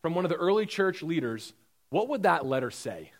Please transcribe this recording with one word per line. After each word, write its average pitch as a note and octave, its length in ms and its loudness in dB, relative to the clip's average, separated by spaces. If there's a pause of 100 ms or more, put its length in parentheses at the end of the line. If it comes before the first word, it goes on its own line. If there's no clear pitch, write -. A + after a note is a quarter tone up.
from E3 100 0
one F3+ 100 0
of F3 60 0
the D#3+ 80 0
early G3+ 300 2
church F#3+ 340 0
leaders, C3 500 -2 (380)
what A3 200 0
would C4+ 120 0
that E3+ 240 4
letter C3 240 0
say? E2+ 500 -10